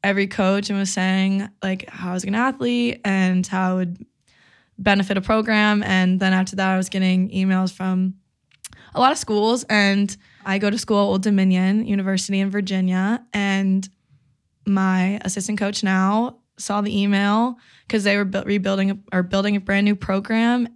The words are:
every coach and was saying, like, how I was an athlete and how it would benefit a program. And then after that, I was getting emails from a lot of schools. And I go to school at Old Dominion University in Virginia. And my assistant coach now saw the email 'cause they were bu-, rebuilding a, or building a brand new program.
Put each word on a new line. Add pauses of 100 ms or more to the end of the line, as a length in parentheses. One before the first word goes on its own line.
every
coach
and
was
saying, (140)
like,
how
I
was
an
athlete
and
how
it
would (720)
benefit
a
program.
And
then
after
that,
I
was
getting
emails
from (800)
a
lot
of
schools.
And (300)
I
go
to
school
at
Old
Dominion
University
in
Virginia.
And (800)
my
assistant
coach
now (220)
saw
the
email (300)
'cause
they
were
bu-,
rebuilding
a, (140)
or
building
a
brand
new
program.